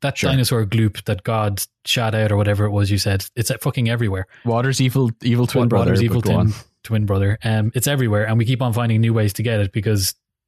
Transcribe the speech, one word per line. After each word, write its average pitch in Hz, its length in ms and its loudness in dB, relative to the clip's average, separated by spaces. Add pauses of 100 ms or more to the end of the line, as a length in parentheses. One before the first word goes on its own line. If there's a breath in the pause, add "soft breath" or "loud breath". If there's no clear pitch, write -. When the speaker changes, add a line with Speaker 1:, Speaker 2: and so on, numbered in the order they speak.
Speaker 1:
that 139 180 -4
Speaker 2:
Sure. - 120 -2
Speaker 1:
dinosaur 120 340 0
gloop 110 400 0
that 98 180 -4
God 107 400 -2 (220)
shot 110 320 -2
out 107 160 2
or 101 40 2
whatever 104 280 2
it 107 60 0
was 101 200 0
you 101 80 2
said, 98 260 0 (120)
it's, 117 140 -2
uh, 117 100 -2
fucking 123 280 0
everywhere. 107 380 -2 (180 loud breath)
Speaker 2:
Water's 123 360 0
evil, 131 300 2 (120)
evil 120 240 2
twin 123 180 0
Speaker 1:
Wa-, 120 40 2
Speaker 2:
brother, 98 240 2
Speaker 1:
water's 95 80 2
Speaker 2:
but 117 40 2
Speaker 1:
evil 117 160 0
Speaker 2:
go 104 120 -2
Speaker 1:
twin, 110 160 2
Speaker 2:
on. 107 60 0 (280)
Speaker 1:
twin 107 240 -2
brother. 98 380 0
Um, 110 300 0
it's 127 120 -2
everywhere, 113 400 0
and 113 120 0
we 113 60 2
keep 120 160 0
on 123 120 0
finding 113 280 0
new 113 140 2
ways 107 200 0
to 110 100 -6
get 113 160 0
it 98 120 0
because 104 420 -2 (340)